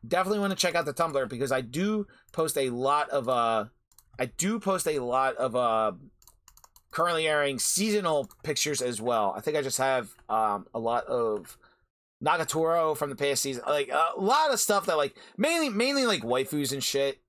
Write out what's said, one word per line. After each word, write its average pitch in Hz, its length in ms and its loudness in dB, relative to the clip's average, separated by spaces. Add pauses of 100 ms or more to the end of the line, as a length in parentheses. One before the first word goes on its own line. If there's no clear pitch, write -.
Definitely 185 320 0
wanna 196 160 0
check 170 200 -2
out 165 100 0
the 143 80 -6
Tumblr 143 360 -2
because 131 220 4
I 131 100 2
do 196 460 -2 (240)
post 160 260 0
a 135 120 2
lot 131 400 2
of, 131 180 0
uh, 113 380 2 (540)
I 123 80 0
do 208 320 -2
post 190 280 0
a 151 120 0
lot 127 380 2
of, 123 180 0
uh, 110 380 2 (1000)
currently 160 360 0
airing 143 320 2
seasonal 180 720 0 (140)
pictures 147 380 -2
as 120 200 -4
well. 110 340 2
I 104 60 -8
think 151 160 -2
I 143 60 0
just 131 160 -4
have, 131 340 0 (160)
um, 107 440 0
a 117 60 -4
lot 117 280 0
of 113 500 -2 (680)
Nagatoro 160 720 0
from 147 140 -4
the 131 60 -10
past 143 260 0
season, 131 260 -6
like, 143 220 0
a 156 280 0
lot 277 360 2
of 220 60 -2
stuff 202 260 0
that, 170 100 0
like, 143 220 0 (200)
mainly, 311 300 2
mainly, 254 380 0
like, 190 160 0
waifus 135 500 -2
and 135 120 -6
shit. 139 460 -2